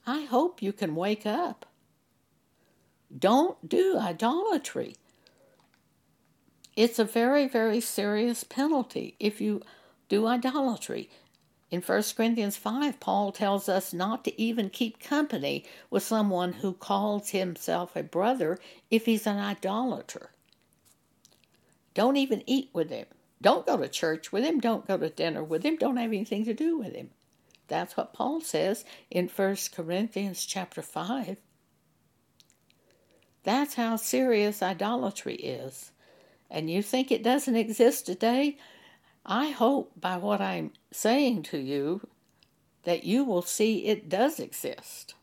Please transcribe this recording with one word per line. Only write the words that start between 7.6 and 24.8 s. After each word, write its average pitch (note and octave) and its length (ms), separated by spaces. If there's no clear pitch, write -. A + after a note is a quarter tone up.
serious G#3+ 600
penalty - 760
if G#3 220
you G#3 220
do G#3+ 200
idolatry. B3 800
In F3 100
First G3+ 340
Corinthians A3 400
five, C4 440
Paul G3 320
tells G3 360
us F#3+ 260
not G3 320
to - 140
even A3+ 300
keep - 300
company G#3+ 680
with G3 140
someone F#3 500
who F#3+ 200
calls G3+ 560
himself F3 680
a D#3+ 80
brother F#3 560
if A3+ 160
he's A3 180
an G#3 120
idolater. G3+ 920
Don't B3+ 220
even C4 280
eat C4+ 280
with E3 180
him. A2 160
Don't - 240
go C4+ 120
to C3+ 120
church D#3+ 420
with G3+ 120
him. D#4+ 160
Don't A3 260